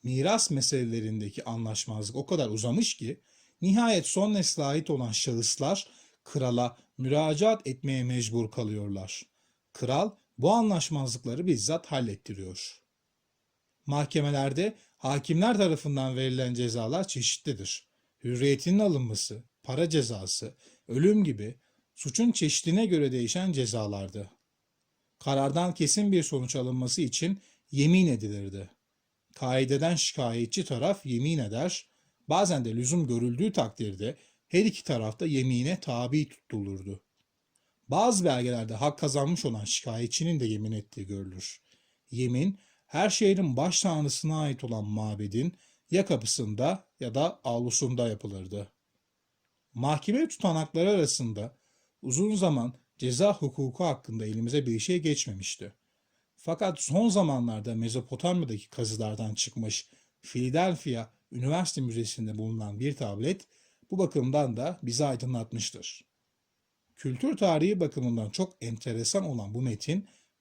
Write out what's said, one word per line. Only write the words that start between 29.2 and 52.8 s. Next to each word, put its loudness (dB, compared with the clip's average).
Kaideden 2
şikayetçi -2
taraf -2
yemin 0
eder, -4
bazen 2
de -4
lüzum 0
görüldüğü 0
takdirde -4
her 4
iki 0
taraf -2
da -2
yemine 2
tabi -2
tutulurdu. -8
Bazı 4
belgelerde 0
hak 0
kazanmış 0
olan -2
şikayetçinin -2
de 0
yemin -2
ettiği -8
görülür. -10
Yemin, 0
her 2
şehrin 4
baş 2
tanrısına 0
ait -2
olan -4
mabedin -2
ya 4
kapısında 0
ya -6
da 0
avlusunda 0
yapılırdı. -8
Mahkeme 0
tutanakları 0
arasında 0
uzun 0
zaman 2